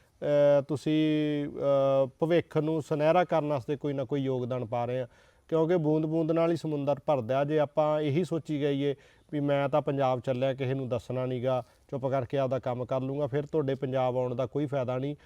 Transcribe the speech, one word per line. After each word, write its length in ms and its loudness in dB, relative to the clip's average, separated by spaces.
ਅਹ, 400 6
ਤੁਸੀਂ, 420 0
ਅਹ, 580 2
ਭਵਿੱਖ 400 2
ਨੂੰ 240 0
ਸੁਨਹਿਰਾ 420 2
ਕਰਨ 240 0
ਵਾਸਤੇ 280 -2
ਕੋਈ 160 -4
ਨਾ 120 -4
ਕੋਈ 160 -2
ਯੋਗਦਾਨ 440 -2
ਪਾ 200 -4
ਰਹੇ 160 -4
ਆ, 60 -6
ਕਿਉਂਕਿ 280 2
ਬੂੰਦ 300 2
ਬੂੰਦ 260 0
ਨਾਲ 180 4
ਹੀ 60 0
ਸਮੁੰਦਰ 380 -2
ਭਰਦਾ। 380 0
ਜੇ 140 0
ਆਪਾਂ 420 0
ਇਹੀ 240 0
ਸੋਚੀ 360 -4
ਜਾਈਏ 340 0
ਵੀ 80 -2
ਮੈਂ 280 0
ਤਾਂ 140 2
ਪੰਜਾਬ 380 0
ਚੱਲਿਆ, 340 -2
ਕਿਸੇ 200 -2
ਨੂੰ 140 -4
ਦੱਸਣਾ 380 -4
ਨੀ 180 -4
ਗਾ, 200 0
ਚੁੱਪ 160 -4
ਕਰਕੇ 320 -2
ਆਪਦਾ 200 0
ਕੰਮ 260 -6
ਕਰ 160 -4
ਲੂੰਗਾ, 260 -4
ਫਿਰ 200 -4
ਤੁਹਾਡੇ 280 -2
ਪੰਜਾਬ 420 -2
ਆਉਣ 180 -2
ਦਾ 120 -2
ਕੋਈ 200 -4
ਫਾਇਦਾ 320 -2
ਨਹੀਂ। 280 -6